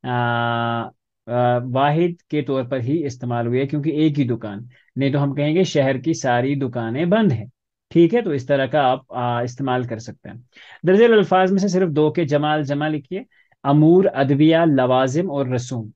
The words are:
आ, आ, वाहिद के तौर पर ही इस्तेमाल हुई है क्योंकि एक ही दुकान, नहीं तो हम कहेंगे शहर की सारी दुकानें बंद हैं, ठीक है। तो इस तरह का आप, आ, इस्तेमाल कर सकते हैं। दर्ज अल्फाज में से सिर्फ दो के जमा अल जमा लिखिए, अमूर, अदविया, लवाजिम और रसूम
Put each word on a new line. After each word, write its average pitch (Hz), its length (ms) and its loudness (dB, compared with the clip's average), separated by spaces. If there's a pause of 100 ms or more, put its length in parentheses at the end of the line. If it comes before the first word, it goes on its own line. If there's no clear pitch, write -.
आ, 127 80 -6
आ, 120 1500 -2
वाहिद 147 600 0 (120)
के 151 120 -2
तौर 135 260 -4
पर 131 140 -4
ही 135 240 -2
इस्तेमाल 120 420 -4
हुई 123 120 0
है 139 60 -2
क्योंकि 147 260 -4 (140)
एक 147 120 0
ही 143 60 2
दुकान, 113 440 -6 (300)
नहीं 135 140 0
तो 143 80 0
हम 143 140 0
कहेंगे 151 320 0
शहर 135 320 0
की 160 160 -2
सारी 131 420 0
दुकानें 127 540 -4
बंद 208 220 2
हैं, 107 180 -6 (420)
ठीक 170 220 4
है। 233 80 2
तो 196 120 -4
इस 127 140 -6
तरह 135 200 0
का 143 160 0
आप, 131 300 0
आ, 120 280 -4
इस्तेमाल 127 440 -4
कर 120 140 -8
सकते - 300 -16
हैं। 120 140 -20 (420)
दर्ज 190 160 6
अल्फाज 190 500 4
में 196 80 2
से 196 100 0
सिर्फ 180 200 0
दो 151 220 2
के 165 140 -2
जमा 147 280 0
अल 151 100 -2
जमा 143 240 -4
लिखिए, 156 380 -8 (380)
अमूर, 156 440 6
अदविया, 147 580 4
लवाजिम 131 640 2
और 139 240 -4
रसूम 123 420 -6